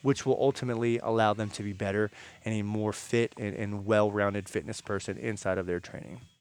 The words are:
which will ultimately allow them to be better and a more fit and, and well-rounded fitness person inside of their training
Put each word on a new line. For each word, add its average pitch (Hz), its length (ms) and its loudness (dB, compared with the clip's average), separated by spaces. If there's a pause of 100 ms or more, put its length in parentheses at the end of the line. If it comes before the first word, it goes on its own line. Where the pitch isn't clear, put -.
which 135 240 2
will 131 140 4
ultimately 117 580 2
allow 113 360 4
them 107 160 -2
to - 120 -8
be 101 120 -4
better 104 360 0 (360)
and 110 80 0
a 107 80 0
more 107 300 0
fit 117 440 0
and, 101 180 -4
and 104 300 -6
well-rounded 104 640 2
fitness 92 320 -6
person 98 380 -6
inside 101 400 -2
of 92 80 -4
their 87 120 -2
training - 440 -12 (180)